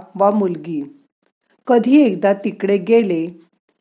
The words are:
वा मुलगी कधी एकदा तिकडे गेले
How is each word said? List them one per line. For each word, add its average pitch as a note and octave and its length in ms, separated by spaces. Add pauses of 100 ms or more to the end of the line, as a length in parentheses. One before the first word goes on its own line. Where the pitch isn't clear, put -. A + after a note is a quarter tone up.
(140)
वा G3 160
मुलगी E3 720 (640)
कधी B3 340
एकदा G3+ 320
तिकडे G3+ 460
गेले F#3 480 (540)